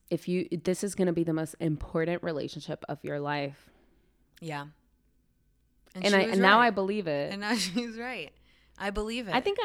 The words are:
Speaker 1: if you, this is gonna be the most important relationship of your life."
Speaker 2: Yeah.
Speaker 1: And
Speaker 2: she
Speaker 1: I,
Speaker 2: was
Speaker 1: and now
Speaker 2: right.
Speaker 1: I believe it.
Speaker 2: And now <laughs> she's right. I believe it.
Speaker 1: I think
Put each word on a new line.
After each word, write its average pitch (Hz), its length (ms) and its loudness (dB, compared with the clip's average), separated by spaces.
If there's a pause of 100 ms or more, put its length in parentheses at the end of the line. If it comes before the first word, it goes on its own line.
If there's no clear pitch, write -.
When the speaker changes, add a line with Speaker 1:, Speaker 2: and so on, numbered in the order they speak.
(120)
Speaker 1:
if 170 160 -2
you, 180 240 0
this 180 320 -2
is 196 100 -4
gonna 180 200 2
be 170 100 2
the 165 100 0
most 156 260 -2
important 165 640 -2
relationship 151 680 -6
of 143 160 -8
your 143 160 -4
life." 143 520 -4 (680)
Speaker 2:
Yeah. 147 280 -10 (1300)
Speaker 1:
And 185 100 -6
Speaker 2:
she 202 80 6
Speaker 1:
I, 190 120 6
Speaker 2:
was - 80 -2
Speaker 1:
and 190 100 4
now 202 160 8
Speaker 2:
right. 240 80 8
Speaker 1:
I - 20 6
believe 196 380 0
it. 143 240 -2
Speaker 2:
And 202 100 -8
now 208 140 0
<laughs> - 0 -
she's 220 420 -4
right. 233 320 -8 (480)
I 196 140 -2
believe 220 360 -4
it. 180 60 -2
Speaker 1:
I 262 80 4
think 403 240 0